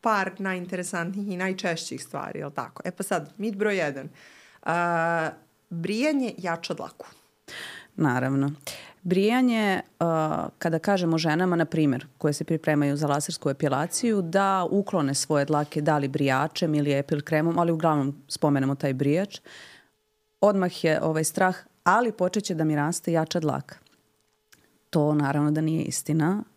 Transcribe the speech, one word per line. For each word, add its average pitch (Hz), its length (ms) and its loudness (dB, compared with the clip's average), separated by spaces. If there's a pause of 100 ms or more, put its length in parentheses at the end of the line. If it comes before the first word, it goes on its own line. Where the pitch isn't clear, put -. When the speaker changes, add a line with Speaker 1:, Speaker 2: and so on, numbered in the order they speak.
Speaker 1:
par 196 380 2
najinteresantnijih 185 920 -4
i 180 60 -4
najčešćih 185 640 -4
stvari, - 360 -8
jel 143 120 -8
tako? - 340 -10
E 180 60 -6
pa 190 120 -10
sad, 156 340 -4
mit 208 200 -4
broj 208 200 0
jedan. 143 320 -4 (540)
A, 170 640 0 (400)
brijanje 220 680 -2
jača 175 360 -4
dlaku. - 320 -12 (880)
Speaker 2:
Naravno. 139 560 0 (500)
Brijanje, 214 800 2 (180)
a, 160 480 0 (100)
kada 165 220 0
kažemo 175 380 2
ženama, 170 380 2
na 165 100 2
primjer, 147 420 0 (100)
koje 147 160 0
se 151 100 -6
pripremaju 147 540 0
za 151 100 0
lasersku 147 420 -2
epilaciju, 165 720 0
da 185 480 2
uklone 180 440 0
svoje 143 320 0
dlake, 147 360 0
da 151 160 2
li 139 100 0
brijačem 143 680 0
ili 143 180 2
epil 143 280 0
kremom, 165 380 2
ali 170 120 2
uglavnom 151 440 2 (120)
spomenemo 139 480 2
taj 135 180 -2
brijač, 147 460 0 (1040)
odmah 190 420 2
je, 156 200 4
ovaj, 160 200 0
strah, 185 320 2 (280)
"Ali 220 280 4
počet 185 320 -2
će 185 120 -4
da 160 80 0
mi 156 120 2
raste 151 360 -2
jača 165 280 0
dlaka." 139 360 -2 (1120)
To 151 240 4
naravno 147 380 2
da 156 100 0
nije 160 220 0
istina. 160 600 0 (140)